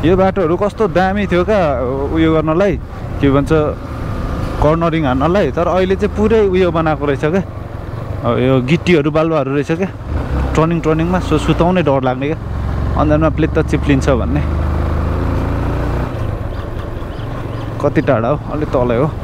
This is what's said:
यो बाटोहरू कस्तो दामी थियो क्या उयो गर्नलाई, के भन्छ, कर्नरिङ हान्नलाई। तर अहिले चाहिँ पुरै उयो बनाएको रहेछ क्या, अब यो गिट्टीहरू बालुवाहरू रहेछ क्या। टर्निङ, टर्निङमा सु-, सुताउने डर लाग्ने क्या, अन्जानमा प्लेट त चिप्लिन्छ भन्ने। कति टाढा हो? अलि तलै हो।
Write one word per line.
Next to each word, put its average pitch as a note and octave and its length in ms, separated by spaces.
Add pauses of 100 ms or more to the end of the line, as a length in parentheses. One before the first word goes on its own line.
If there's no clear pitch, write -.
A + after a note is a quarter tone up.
यो F3+ 120
बाटोहरू F#3 400
कस्तो G#3 300
दामी F#3+ 400
थियो F3 180
क्या E3+ 360 (320)
उयो D#3+ 200
गर्नलाई, D#3+ 440 (440)
के C#3+ 100
भन्छ, C#3 180 (1120)
कर्नरिङ D#3+ 420
हान्नलाई। C#3+ 460
तर E3 160
अहिले F#3 280
चाहिँ F#3+ 220
पुरै G#3+ 300
उयो F#3 240
बनाएको D#3 340
रहेछ C#3 200
क्या, F3 180 (800)
अब A#2+ 160
यो C3 220
गिट्टीहरू D#3 500
बालुवाहरू D#3 440
रहेछ C#3+ 160
क्या। F3+ 160 (680)
टर्निङ, D#3+ 240
टर्निङमा D#3+ 400
सु-, D#3 180
सुताउने E3+ 440
डर C#3 200
लाग्ने C3 260
क्या, D#3+ 100 (640)
अन्जानमा D3+ 280
प्लेट D3+ 240
त D#3 140
चिप्लिन्छ C#3 420
भन्ने। B2 320 (3500)
कति C#3+ 200
टाढा A#2 260
हो? C#3 120 (120)
अलि D3 140
तलै B2 320
हो। C#3+ 140 (120)